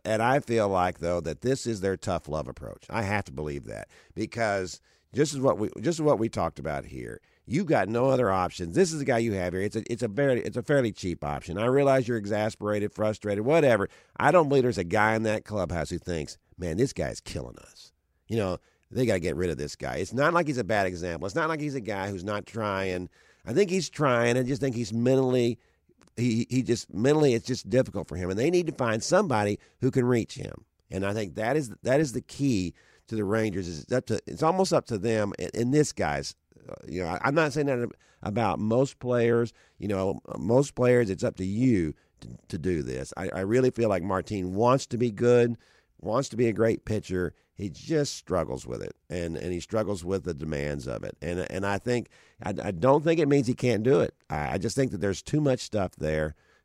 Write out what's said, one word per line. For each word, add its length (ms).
and 180
I 160
feel 300
like, 300
though, 220
that 200
this 260
is 140
their 160
tough 300
love 200
approach. 420
I 140
have 220
to 60
believe 340
that 240
because 680
just 220
as 40
what 200
we, 100
just 180
as 20
what 180
we 100
talked 300
about 260
here, 340
you've 200
got 240
no 200
other 220
options. 440
This 180
is 60
the 60
guy 140
you 140
have 200
here. 80
It's 140
a, 160
it's 120
a 40
very, 340
it's 160
a 60
fairly 300
cheap 300
option. 340
I 80
realize 420
you're 100
exasperated, 760
frustrated, 520
whatever. 440
I 140
don't 180
believe 140
there's 140
a 80
guy 300
in 80
that 220
clubhouse 440
who 80
thinks, 400
"Man, 200
this 160
guy's 280
killing 380
us." 340
You 100
know, 200
they 140
gotta 160
get 160
rid 120
of 80
this 200
guy. 200
It's 160
not 200
like 140
he's 100
a 80
bad 220
example. 380
It's 100
not 120
like 140
he's 140
a 60
guy 280
who's 160
not 200
trying. 640
I 80
think 160
he's 200
trying. 480
I 60
just 180
think 140
he's 160
mentally, 640
he, 320
he 140
just, 300
mentally 400
it's 140
just 220
difficult 400
for 80
him. 120
And 80
they 120
need 180
to 60
find 280
somebody 560
who 100
can 160
reach 300
him. 300
And 140
I 80
think 220
that 200
is, 140
that 180
is 100
the 100
key 520
to 80
the 80
Rangers. 460
Is 140
it's 100
up 140
to, 200
it's 160
almost 300
up 140
to 100
them 420
in, 140
in 180
this 220
guy's, 420
uh, 40
you 160
know, 60
I, 140
I'm 120
not 180
saying 140
that 220
about 360
most 400
players. 540
You 100
know, 300
most 380
players, 340
it's 140
up 140
to 80
you 480
to, 60
to 80
do 260
this. 320
I, 140
I 120
really 300
feel 180
like 140
Martin 520
wants 320
to 100
be 140
good, 460
wants 280
to 80
be 100
a 60
great 320
pitcher. 480
He 160
just 420
struggles 540
with 160
it, 120
and, 260
and 160
he 80
struggles 460
with 200
the 100
demands 500
of 180
it. 200
And, 160
and 160
I 140
think, 300
I, 100
I 40
don't 340
think 160
it 80
means 200
he 80
can't 260
do 200
it. 120
I, 240
I 60
just 160
think 160
that 100
there's 220
too 180
much 200
stuff 340
there, 400